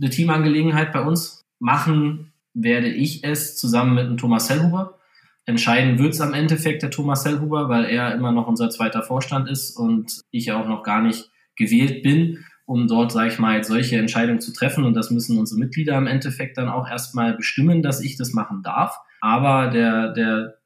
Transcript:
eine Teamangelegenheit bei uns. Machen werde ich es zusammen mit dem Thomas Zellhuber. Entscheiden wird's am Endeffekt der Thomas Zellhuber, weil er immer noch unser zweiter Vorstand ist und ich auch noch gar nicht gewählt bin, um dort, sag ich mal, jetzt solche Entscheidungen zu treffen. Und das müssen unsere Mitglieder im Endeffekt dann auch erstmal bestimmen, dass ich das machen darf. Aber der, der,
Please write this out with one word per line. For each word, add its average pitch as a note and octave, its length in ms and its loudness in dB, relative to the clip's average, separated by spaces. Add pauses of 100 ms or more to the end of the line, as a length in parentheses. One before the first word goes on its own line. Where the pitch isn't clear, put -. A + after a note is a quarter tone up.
eine C#3 80 0
Teamangelegenheit D#3 840 2
bei C3+ 80 0
uns. E3 420 -2 (140)
Machen D3+ 720 0 (220)
werde A#2+ 340 0
ich - 360 -2
es D3 340 -4
zusammen B2 360 2
mit B2 120 2
dem A#2+ 100 -2
Thomas A#2 300 0
Zellhuber. E3+ 480 0 (500)
Entscheiden A#2+ 540 2
wird's D3+ 220 2
am D3 140 -2
Endeffekt D3+ 480 0
der E3 80 -4
Thomas C#3+ 320 -2
Zellhuber, D3 480 0
weil A#2 160 2
er A#2+ 280 -2
immer A#2+ 180 0
noch A#2 160 2
unser A#2 200 0
zweiter A2 340 -4
Vorstand C3 460 -4
ist - 300 -6
und A2+ 420 -2 (100)
ich A#2 220 -4
auch A2 160 -4
noch A2 140 -4
gar G#2+ 180 0
nicht A2+ 300 -2 (260)
gewählt A#2+ 460 2
bin, D#3+ 420 2 (220)
um A#2+ 200 0
dort, A2+ 260 2
sag A2+ 160 0
ich - 100 -6
mal, A2 180 2
jetzt G#2+ 120 -4
solche A#2+ 280 0
Entscheidungen A2+ 460 0
zu - 100 -12
treffen. C3 320 0
Und A#2+ 80 4
das A2 180 0
müssen A#2 280 0
unsere G#2+ 200 0
Mitglieder C#3 380 -2
im C3+ 100 2
Endeffekt C3 520 -4
dann B2+ 100 -2
auch B2 180 -4
erstmal A#2 460 -2
bestimmen, D#3+ 480 2
dass C3+ 220 -2
ich C3+ 160 -8
das B2 160 -6
machen G#2 280 -4
darf. F#2+ 360 -4 (240)
Aber B2+ 460 2
der, A2+ 440 2
der, A2+ 540 -2